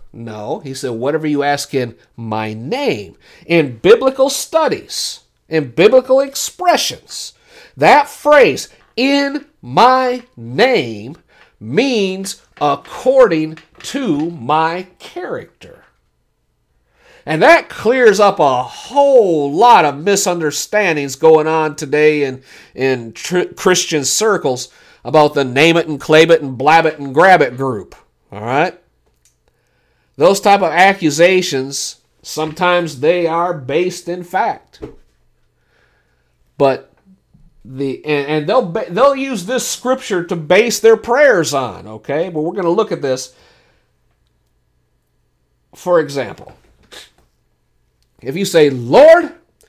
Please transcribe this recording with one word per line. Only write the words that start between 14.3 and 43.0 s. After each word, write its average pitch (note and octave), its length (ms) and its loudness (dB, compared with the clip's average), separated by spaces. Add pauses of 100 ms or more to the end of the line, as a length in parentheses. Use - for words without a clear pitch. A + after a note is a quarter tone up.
my D#3+ 560 -4 (100)
character. - 840 -16 (1400)
And D#3 180 0
that D#4 260 4
clears A3+ 500 2
up G3+ 200 2
a C3 240 2
whole G#3+ 880 2
lot G3+ 320 6
of C#3 140 -2
misunderstandings E3 1200 -2
going D#3 320 4
on D#3 280 -2
today D3+ 480 0
in, C3 180 -8 (320)
in A#2+ 380 -4
tr-, - 440 -4
Christian E3+ 500 0
circles D#3+ 640 -2 (340)
about D#3 300 2
the C#3 120 0
name D3+ 320 2
it D#3+ 100 -2
and D3 120 -8
claim D#3 320 4
it D#3+ 100 4
and C3+ 160 -10
blab D#3+ 280 2
it D#3 120 -2
and C#3 160 -10
grab E3+ 280 6
it B2 160 -2
group. B2+ 380 -6 (360)
All G#2 100 -14
right? C#3 380 -2 (1400)
Those F#3+ 240 2
type G3+ 200 2
of E3 100 -2
accusations, E3+ 1300 0 (260)
sometimes D#3+ 800 -4
they E3+ 260 0
are F3 260 -2
based D#3+ 560 -6
in F3+ 140 -10
fact. - 580 -6 (1800)
But C3+ 340 0 (720)
the, C3 400 -8
and, C#3+ 240 -2
and D3+ 220 -4
they'll A#3 160 2
ba-, F3 240 -8
they'll C4+ 260 2
use C4 300 -8
this A#3+ 220 -4
scripture A#3+ 560 -4
to F3 120 -8
base F#3 440 0
their A3 180 4
prayers A#3 560 0
on, G2+ 340 -6
okay? C#3+ 420 -6
But D#3 120 -6
we're F3 140 -6
gonna F3+ 140 -2
look G3+ 220 -2
at D3 120 -8